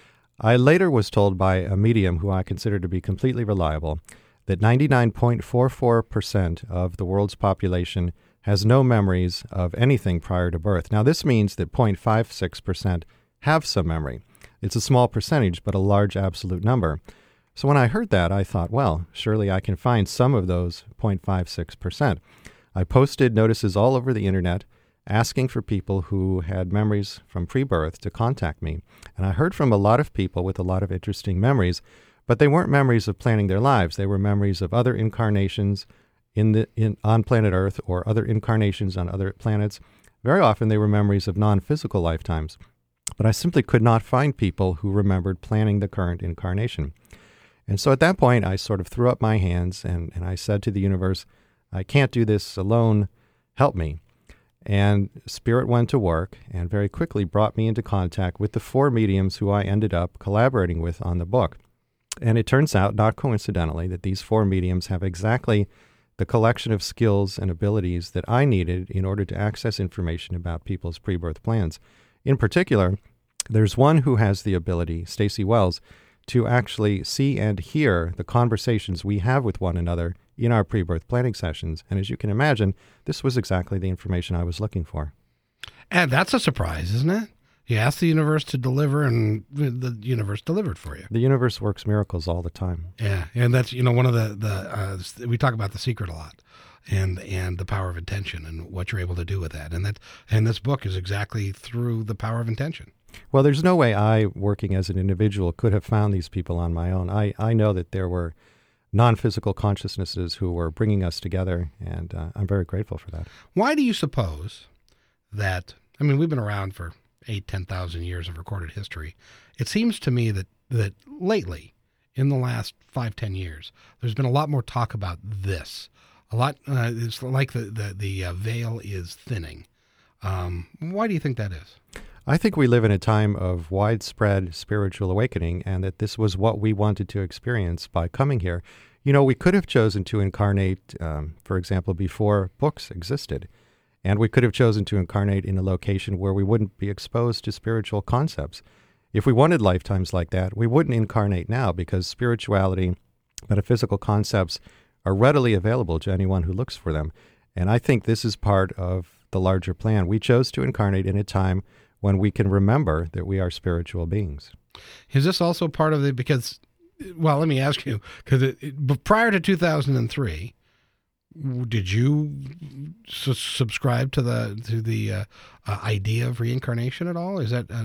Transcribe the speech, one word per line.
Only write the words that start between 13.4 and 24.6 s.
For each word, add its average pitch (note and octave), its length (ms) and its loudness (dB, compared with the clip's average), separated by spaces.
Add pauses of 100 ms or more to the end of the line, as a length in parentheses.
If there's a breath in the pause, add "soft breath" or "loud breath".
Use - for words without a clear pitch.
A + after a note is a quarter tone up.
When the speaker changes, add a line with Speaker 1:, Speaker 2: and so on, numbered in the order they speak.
Speaker 1:
have D#3 260 0
some E2+ 220 -2
memory. D2+ 320 -4 (420 soft breath)
It's G#2+ 140 -4
a A2+ 40 -2
small B2 280 4
percentage, G#2+ 560 0
but G2 100 -2
a G2 40 0
large G2+ 380 2
absolute F#2 460 -4
number. F#2+ 380 0 (540 soft breath)
So - 140 -4
when C#3+ 80 6
I B2+ 120 4
heard G3+ 220 -2
that, F2+ 220 2
I G2 120 0
thought, F2 260 -4
"Well, F#2+ 420 0
surely G#2+ 380 -2
I F#2 100 0
can F#2 160 -4
find A#2 320 2
some C3+ 260 2
of F#2+ 120 2
those F2 380 -2 (120)
point G2 260 -2
five F#2 260 -2
six - 260 -8
percent." F#2+ 440 -2 (560 loud breath)
I F#2 100 0
posted B2+ 500 4
notices A2 420 4
all A#2+ 180 4
over B2+ 180 0
the G#2 140 0
internet F#2 380 0 (420)